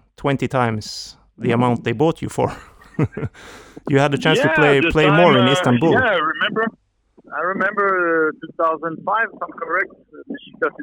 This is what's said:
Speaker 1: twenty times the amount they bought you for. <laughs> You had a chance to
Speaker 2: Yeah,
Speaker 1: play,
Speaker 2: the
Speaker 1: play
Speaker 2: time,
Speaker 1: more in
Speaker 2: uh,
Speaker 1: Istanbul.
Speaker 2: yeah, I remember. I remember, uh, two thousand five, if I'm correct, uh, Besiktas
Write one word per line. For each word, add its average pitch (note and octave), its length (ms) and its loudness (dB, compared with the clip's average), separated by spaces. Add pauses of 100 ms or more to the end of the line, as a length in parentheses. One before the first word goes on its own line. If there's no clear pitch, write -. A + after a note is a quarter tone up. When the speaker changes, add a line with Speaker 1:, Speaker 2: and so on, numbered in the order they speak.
(160)
Speaker 1:
twenty C#3 300 -2
times A2+ 680 -4 (220)
the A#2+ 140 -2
amount A#2+ 320 0
they A#2 80 -2
bought D#3 280 0
you - 80 -8
for. - 240 -2 (460)
<laughs> D3+ 100 0 (800)
You C#3 100 2
had C#3+ 160 2
a C3+ 40 -2
chance D#3 220 2
to D3 80 2
Speaker 2:
Yeah, D#3+ 120 0
Speaker 1:
play, C#3+ 200 4
Speaker 2:
the E3 100 0
Speaker 1:
play D#3 160 2
Speaker 2:
time, D3+ 140 4
Speaker 1:
more F3 180 6
in A#2+ 100 4
Speaker 2:
uh, - 40 2
Speaker 1:
Istanbul. C3 400 2
Speaker 2:
yeah, C4 120 2
I G3+ 140 0 (140)
remember. G#3 320 -4 (760)
I - 20 -4 (120)
remember, G3+ 320 -2
uh, E3 440 0 (100)
two - 120 -18 (100)
thousand D#3+ 300 -2 (140)
five, G#3+ 260 -2
if - 100 -20
I'm - 100 -10 (120)
correct, F#3 260 -4
uh, - 260 -20 (140)
Besiktas - 520 -8